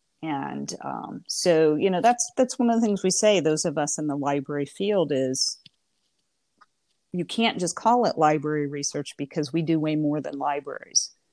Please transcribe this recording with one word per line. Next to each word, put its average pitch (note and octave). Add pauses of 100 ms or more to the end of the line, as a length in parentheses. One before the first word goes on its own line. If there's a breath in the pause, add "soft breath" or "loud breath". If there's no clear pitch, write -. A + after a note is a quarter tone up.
(240)
And, C#3+
um, -
so, D#3+
you E3+
know, F3+
that's, A#3+
that's B3+
one A#3+
of A#3
the A#3
things G#3
we F#3
say, G#3
those D#3
of D3+
us D3
in D3+
the C#3+
library C#3+
field, F#3+
is C3 (1500)
you F3
can't A3+
just F3
call A#3
it E3
library D3+
research C#3+
because C#3+
we E3
do D#3+
way D#3
more D3+
than C#3+
libraries. C#3+ (220)